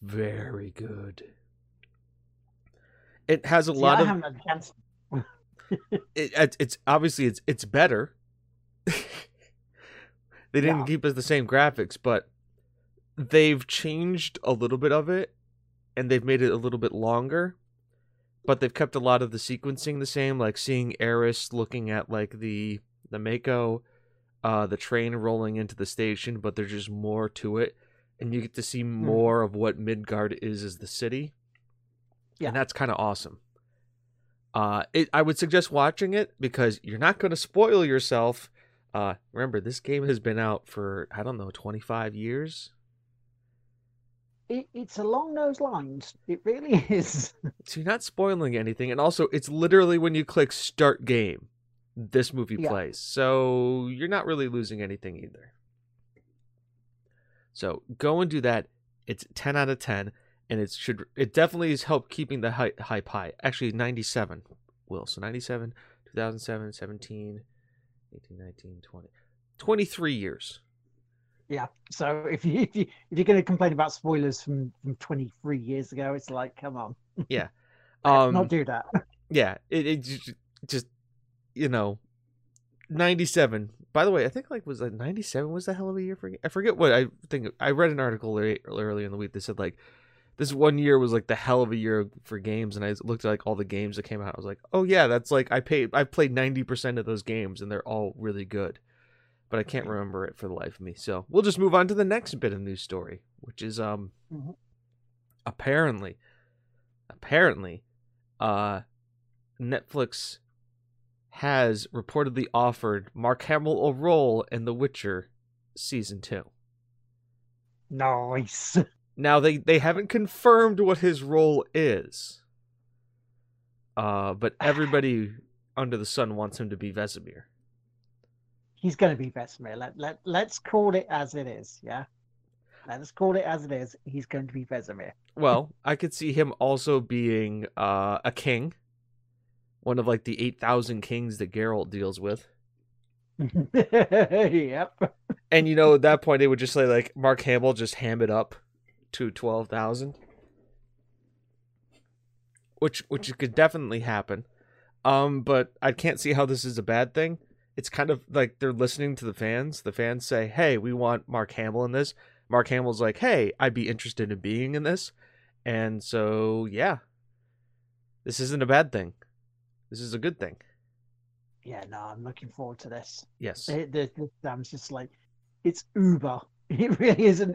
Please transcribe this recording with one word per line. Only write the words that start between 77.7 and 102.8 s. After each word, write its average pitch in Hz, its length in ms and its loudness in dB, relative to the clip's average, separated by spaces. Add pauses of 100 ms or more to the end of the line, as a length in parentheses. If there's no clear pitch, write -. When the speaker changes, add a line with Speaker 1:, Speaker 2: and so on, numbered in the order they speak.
Speaker 2:
Let's 135 220 8
Speaker 1:
Um, 180 80 2
Speaker 2:
not 185 140 2
do 160 180 0
that. 117 180 -4 (240)
<laughs> - 220 -20
Speaker 1:
yeah. 113 260 2 (140)
It, 156 160 0
it 151 160 -2
ju-, 127 320 -14 (320)
just, 127 200 -4 (680)
you 143 160 -2
know, 104 280 0 (920)
ninety-seven. 156 800 2 (220)
By 151 120 4
the 202 60 4
way, 143 160 4
I - 20 0
think, 262 220 -8
like, 233 160 -8
was, 127 160 -8
like, 117 100 -4
ninety-seven 147 580 -6
was 175 140 -8
the 190 80 -2
hell 190 160 -6
of 190 80 -6
a 190 60 -6
year 190 140 -8
for 190 120 -12
ga-, 190 160 -14
I - 40 -4
forget 202 280 0
what 156 160 6
I 127 140 6 (240)
think. 120 180 -4 (100)
I 131 120 2
read 156 220 4
an 143 80 -4
article 110 380 -2
ear-, 107 280 0
earlier 104 400 -4
in 98 40 -8
the 101 60 -8
week 104 160 -8
that 101 80 -10
said, 101 180 -8
like, 92 200 -6 (580)
this 143 160 -4
one 143 240 6
year 143 220 8
was, 120 160 4
like, 110 140 0
the 113 60 2
hell 127 280 4
of 110 100 0
a 117 40 -2
year 110 340 0 (140)
for 110 140 -10
games, 107 380 -4
and 104 80 -6
I 104 100 -2 (100)
looked 117 200 -4
at, 110 60 0
like, 104 160 -2
all 107 80 0
the 101 100 -4
games 101 320 -4
that 104 60 -6
came 107 180 -8
out. 98 160 -8
I - 20 -14
was 98 60 -10
like, 101 140 -10 (160)
"Oh 185 80 4
yeah, 185 240 6
that's, 120 240 2
like, 135 200 2
I 127 100 2
paid, 127 340 0
I've 135 160 2
played 143 220 2
ninety 131 300 0
percent 123 360 -4
of 110 80 -4
those 110 160 -4
games, 107 400 -6
and 101 100 -8
they're 101 160 -6
all 107 300 -4
really 101 260 -6
good." 98 360 -6 (680)
But 113 120 -2
I - 20 0
can't - 240 -6
Speaker 2:
Right. 107 80 -6
Speaker 1:
remember 95 320 -6
it - 100 -12
for 104 120 -12
the 92 60 -8
life - 200 -10
of - 80 -20
me. 90 120 -12
So 92 360 -6
we'll 196 120 4
just 202 160 2
move 185 160 4
on 180 140 6
to 208 60 -2
the 202 100 2
next 214 300 -2
bit 110 180 -2
of 98 80 -6
news 98 220 -8